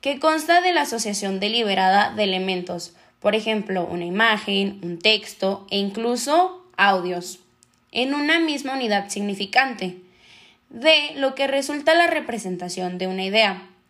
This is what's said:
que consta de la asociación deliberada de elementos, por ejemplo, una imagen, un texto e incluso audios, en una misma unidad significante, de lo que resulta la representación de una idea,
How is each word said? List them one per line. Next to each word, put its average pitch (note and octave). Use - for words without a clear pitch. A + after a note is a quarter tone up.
que C#4
consta D#4
de F4+
la D4+
asociación G3+
deliberada G3+
de G#3+
elementos, F#3
por G#3
ejemplo, G#3
una F3
imagen, G3
un E3+
texto G3+
e G3+
incluso A#3+
audios, F3+
en C4
una D4
misma C#4
unidad G#3
significante, G3+
de D4
lo C4+
que C#4
resulta C#4+
la E4+
representación F#3
de F#3
una F#3+
idea, G3